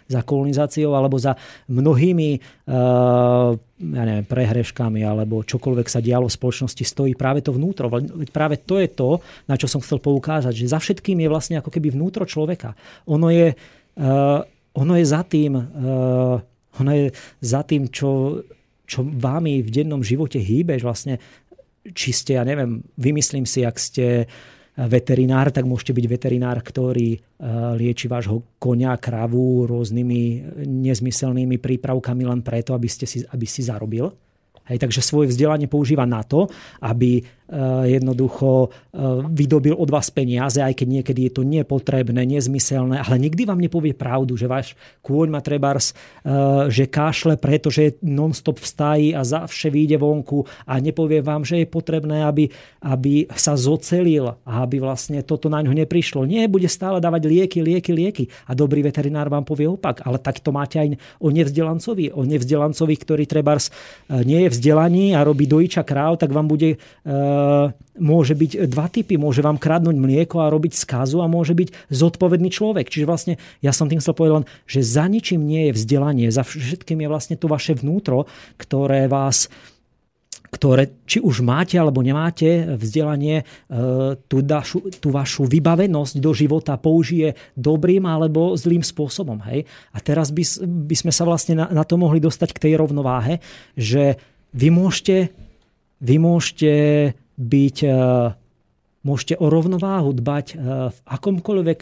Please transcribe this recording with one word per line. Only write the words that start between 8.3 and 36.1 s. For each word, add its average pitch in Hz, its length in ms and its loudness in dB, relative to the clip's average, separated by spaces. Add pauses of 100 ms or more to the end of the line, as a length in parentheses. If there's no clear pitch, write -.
práve 151 320 -2
to 196 160 0
je 175 80 0
to, 143 320 -2 (240)
na 135 160 -2
čo 139 80 -2
som 135 160 -6
chcel 139 160 -4
poukázať, 139 560 -2
že 123 160 -4
za 156 80 0
všetkým 185 400 -2
je 160 80 0
vlastne 156 320 -2
ako - 80 -10
keby 151 240 -2
vnútro 151 320 -4
človeka. 156 480 -6 (400)
Ono 165 160 4
je, 170 240 4
eh, 139 880 -2 (320)
ono 151 240 0
je 170 80 4
za 151 240 2
tým, 147 240 0
eh, 127 840 0 (440)
ono 139 160 2
je 143 160 0 (320)
za 123 160 0
tým, 143 320 -2
čo, 135 480 -2 (480)
čo 131 160 -4
vámi 143 560 -2
v 110 80 -4
dennom 143 320 -2
živote 127 400 -2
hýbe, 131 400 0
vlastne, 120 400 -6 (720)
či - 220 -6
ste, 131 260 -2
ja 120 60 -2
neviem, 127 340 -4 (160)
vymyslím 139 480 -2
si, 123 220 -2
ak 117 100 -4
ste 120 480 0 (480)
veterinár, 127 800 2
tak 127 160 0
môžete 127 240 -4
byť 120 160 0
veterinár, 123 560 -2
ktorý, 123 480 -2
eh, 113 80 -6 (560)
lieči 120 320 -2
vášho 117 480 -4
konia, 123 400 0
kravu 120 720 0
rôznymi 120 800 -2 (160)
nezmyselnými 127 960 -2
prípravkami 127 640 -4
len 123 160 -2
preto, 117 320 -6
aby 120 160 -2
ste - 160 -8
si, 120 240 -8
aby 120 160 -8
si - 160 -8
zarobil. 113 480 -4 (540)
Hej, 123 160 -6
takže 123 240 2
svoje 147 240 2
vzdelanie 147 400 2
používa 143 400 2
na 117 160 -2